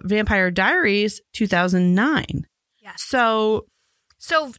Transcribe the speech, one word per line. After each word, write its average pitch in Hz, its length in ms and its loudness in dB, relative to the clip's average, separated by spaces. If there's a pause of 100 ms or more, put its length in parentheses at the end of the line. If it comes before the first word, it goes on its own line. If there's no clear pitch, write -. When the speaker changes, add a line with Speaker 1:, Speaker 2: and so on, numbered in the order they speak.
Speaker 1:
Vampire 202 480 0
Diaries, 208 680 0 (120)
two 214 160 -2
thousand 180 480 2
nine. 262 500 -2 (340)
Speaker 2:
Yes. 202 220 -12
Speaker 1:
So 220 640 0 (520)
Speaker 2:
So 311 400 -2